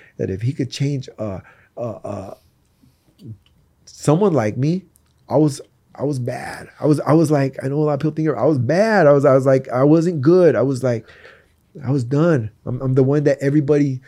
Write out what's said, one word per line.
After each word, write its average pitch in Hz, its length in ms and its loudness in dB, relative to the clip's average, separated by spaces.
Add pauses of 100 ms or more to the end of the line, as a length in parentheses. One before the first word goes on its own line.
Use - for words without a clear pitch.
(180)
that 110 100 -4
if 95 140 -8
he 120 100 -2
could 120 180 -6
change, 139 380 -6 (100)
uh, 98 220 -8 (360)
uh, 117 280 -10
uh, 98 300 -12 (1500)
someone 180 460 0
like 110 240 -2
me, 156 280 -2 (440)
I 117 80 0
was, 147 240 0 (360)
I - 80 -8
was 139 160 -4
bad. - 480 -10 (100)
I - 80 -4
was, 147 140 2
I 135 120 0
was 156 200 2
like, 139 320 0
I - 20 -4
know 143 140 -4
a 151 40 0
lot 147 100 -2
of 139 60 -6
people 151 120 -2
think 156 160 -4
I 123 160 -2
was 151 140 2
bad. 175 500 2
I 143 40 8
was, 143 120 4
I 139 100 6
was 135 100 2
like, 135 260 2
I 123 120 -2
wasn't 160 380 4
good. 165 340 4
I 107 80 0
was 131 220 -2
like, 120 200 -2 (800)
I 120 60 -4
was 139 140 0
done. 143 480 0 (120)
I'm, 123 160 -8
I'm 131 140 -2
the 131 80 6
one 143 220 2
that 143 160 2
everybody 143 680 0